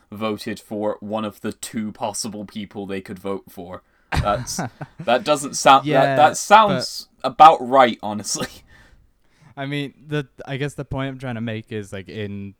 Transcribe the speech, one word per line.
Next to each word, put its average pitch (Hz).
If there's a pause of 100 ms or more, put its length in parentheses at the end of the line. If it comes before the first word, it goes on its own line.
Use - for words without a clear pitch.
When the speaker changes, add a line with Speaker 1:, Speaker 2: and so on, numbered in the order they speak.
(120)
Speaker 1:
voted 107
for 107
one 107
of 104
the 107
two -
possible 104
people 101
they 95
could 92
vote 92
for. 90 (300)
That's, 120 (200)
Speaker 2:
<laughs> -
Speaker 1:
that 123
doesn't 143
sound, 135
Speaker 2:
Yeah, 151
Speaker 1:
that, 139
that 147
sounds 202 (140)
Speaker 2:
but 131
Speaker 1:
about 151
right, 123
honestly. - (540)
<laughs> -
Speaker 2:
I 139
mean, 143 (140)
the, 147 (200)
I 135
guess 139
the 143
point 135
I'm 131
trying 127
to 110
make 110
is, 104
like, 95
in 101